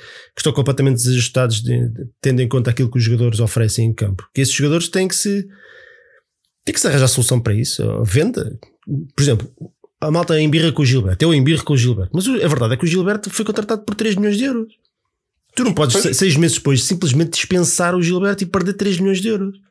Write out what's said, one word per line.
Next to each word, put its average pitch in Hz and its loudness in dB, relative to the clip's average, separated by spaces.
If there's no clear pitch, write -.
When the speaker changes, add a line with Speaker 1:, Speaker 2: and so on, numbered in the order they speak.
Speaker 1:
estão 151 0
completamente 139 2
desajustados, 123 0
de, 120 0
de, 113 -8
tendo 127 2
em 123 0
conta 120 0
aquilo 117 0
que 127 -2
os 117 2
jogadores 117 0
oferecem 113 0
em 113 0
campo. 101 -4
Que 135 -2
esses 131 0
jogadores 151 0
têm 190 0
que 185 -4
se, 202 -2
têm - -4
que - -4
se - 0
arranjar 135 4
solução 123 2
para 107 -2
isso. - -2
Ou 55 -2
venda. 139 0
Por 143 2
exemplo, 127 0
a 156 -2
malta 170 0
embirra 156 2
com 151 0
o 139 4
Gilberto. 120 2
Eu 165 4
embirro 147 2
com 151 -2
o 139 4
Gilberto. 117 0
Mas 190 0
o, 262 0
a 185 0
verdade 123 0
é - -4
que - -2
o 170 2
Gilberto 190 -2
foi 220 -4
contratado 214 -4
por 208 -8
três 220 0
milhões 202 0
de 240 -2
euros. 233 -4
Tu 247 0
não 196 2
podes, 147 2
Speaker 2:
Pois. 214 2
Speaker 1:
se-, 254 0
seis 185 2
meses 165 4
depois, 135 2
simplesmente 165 0
dispensar 180 0
o 180 0
Gilberto 185 0
e - -8
perder 190 -2
três 196 -2
milhões 190 0
de 202 -4
euros. 196 -4